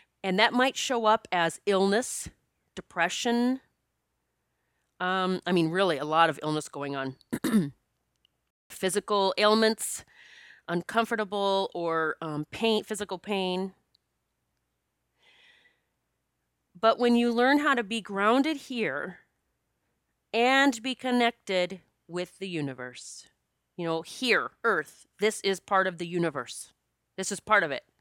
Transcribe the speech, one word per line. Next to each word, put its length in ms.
and 160
that 140
might 240
show 280
up 260
as 340
illness, 640
depression. 840
Um, 460
I 60
mean, 180
really 280
a 80
lot 240
of 140
illness 260
going 260
on. 200
<clears throat> 300
Physical 680
ailments, 680
uncomfortable 1080
or, 480
um, 300
pain, 320
physical 340
pain. 560
But 200
when 160
you 160
learn 280
how 140
to 100
be 160
grounded 580
here 600
and 480
be 140
connected 880
with 320
the 80
universe, 800
you 100
know, 160
here, 500
Earth, 440
this 220
is 180
part 280
of 100
the 100
universe. 640
This 140
is 80
part 240
of 80
it. 120